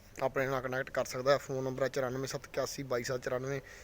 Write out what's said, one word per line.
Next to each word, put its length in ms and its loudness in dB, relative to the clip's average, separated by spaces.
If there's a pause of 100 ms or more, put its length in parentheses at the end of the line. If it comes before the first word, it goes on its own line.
(220)
ਆਪਣੇ 240 2
ਨਾਲ 160 0
ਕਨੈਕਟ 280 -2
ਕਰ 140 2
ਸਕਦਾ। 320 4
ਫੋਨ 280 -2
ਨੰਬਰ 180 -2
ਹੈ 60 4
ਚੁਰਾਨਵੇਂ 400 -2
ਸੱਤ 180 -6
ਇਕਿਆਸੀ 360 -2
ਬਾਈ 220 0
ਸੱਤ 200 -2
ਚੁਰਾਨਵੇਂ, 360 -2 (240)